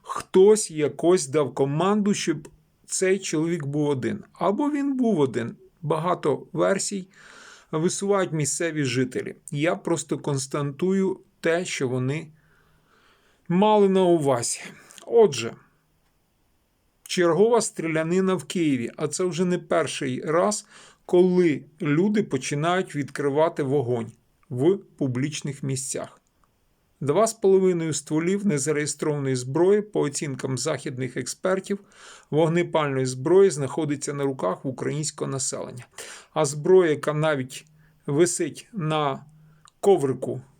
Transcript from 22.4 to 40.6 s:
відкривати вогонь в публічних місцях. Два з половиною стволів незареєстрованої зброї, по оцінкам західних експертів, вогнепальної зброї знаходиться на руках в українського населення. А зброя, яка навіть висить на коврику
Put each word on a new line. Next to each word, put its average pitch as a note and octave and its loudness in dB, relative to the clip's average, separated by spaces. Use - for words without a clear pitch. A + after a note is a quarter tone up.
відкривати C#3+ 0
вогонь B2 -2
в D3+ 2
публічних C#3 -4
місцях. - -8
Два D#3+ 2
з A3 -4
половиною F#3 2
стволів F3 -2
незареєстрованої D3 0
зброї, D#3+ 2
по E3+ -4
оцінкам C3+ -4
західних C3 -6
експертів, F#3+ -4
вогнепальної D#3 0
зброї D#3+ 4
знаходиться D3 -4
на C#3+ -4
руках C#3 -4
в - -2
українського C#3 -4
населення. B2 -8
А D#3 0
зброя, E3 4
яка D3 -2
навіть D3+ -2
висить D#3 0
на D#3 -2
коврику C3 2